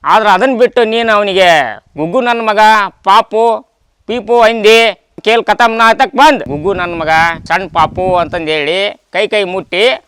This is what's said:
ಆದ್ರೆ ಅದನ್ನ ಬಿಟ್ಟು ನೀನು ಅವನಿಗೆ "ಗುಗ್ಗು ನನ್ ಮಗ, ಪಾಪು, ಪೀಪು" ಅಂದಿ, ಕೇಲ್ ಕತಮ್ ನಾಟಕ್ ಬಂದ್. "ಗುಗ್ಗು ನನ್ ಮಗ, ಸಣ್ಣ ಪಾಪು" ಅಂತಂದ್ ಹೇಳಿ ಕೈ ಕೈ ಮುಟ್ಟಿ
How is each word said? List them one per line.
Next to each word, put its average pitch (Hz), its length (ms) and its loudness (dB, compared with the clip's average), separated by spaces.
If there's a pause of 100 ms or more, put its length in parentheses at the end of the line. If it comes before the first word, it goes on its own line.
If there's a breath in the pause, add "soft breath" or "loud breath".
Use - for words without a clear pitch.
(140)
ಆದ್ರೆ 208 220 2
ಅದನ್ನ 254 260 0
ಬಿಟ್ಟು 240 220 2 (100)
ನೀನು 233 240 -2
ಅವನಿಗೆ 190 320 2 (480)
"ಗುಗ್ಗು 170 300 -2
ನನ್ 233 200 -2
ಮಗ, 214 120 -2 (480)
ಪಾಪು, 214 360 2 (640)
ಪೀಪು" 233 400 -2
ಅಂದಿ, 226 320 4 (460)
ಕೇಲ್ 220 240 0
ಕತಮ್ 226 320 0
ನಾಟಕ್ 226 380 2
ಬಂದ್. 277 320 4
"ಗುಗ್ಗು 156 280 -4
ನನ್ 175 220 -6
ಮಗ, 156 100 -2 (380)
ಸಣ್ಣ 185 180 -2 (100)
ಪಾಪು" 165 280 -2 (160)
ಅಂತಂದ್ 165 320 -6
ಹೇಳಿ 156 260 -2 (340)
ಕೈ 196 200 -2
ಕೈ 208 100 0 (100)
ಮುಟ್ಟಿ 185 300 -4 (240)